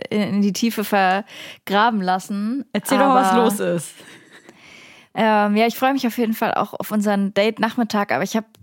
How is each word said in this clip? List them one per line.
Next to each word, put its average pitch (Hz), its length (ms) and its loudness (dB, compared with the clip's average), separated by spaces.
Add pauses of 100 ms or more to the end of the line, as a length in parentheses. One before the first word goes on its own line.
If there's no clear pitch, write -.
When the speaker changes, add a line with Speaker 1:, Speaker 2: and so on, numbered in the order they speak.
Speaker 1:
in, 196 260 -2
in 202 60 2
die 202 120 2
Tiefe 220 320 -2
vergraben 202 1160 0
lassen. 202 720 -4
Speaker 2:
Erzähl 262 280 0
doch 277 80 4
mal, 262 140 4
was 190 100 4
Speaker 1:
Aber 185 120 4
Speaker 2:
los 202 160 2
ist. 175 320 -4 (1200)
Speaker 1:
Ähm, 208 440 2
ja, 220 100 4
ich 233 80 -2
freue 262 160 2
mich 269 160 0
auf 214 100 -6
jeden 226 160 0
Fall 220 200 -2
auch - 200 -4
auf - 180 -10
unseren 202 420 0
Date-Nachmittag, 220 800 0
aber 131 100 0
ich 202 140 -4
hab, 214 80 -4 (180)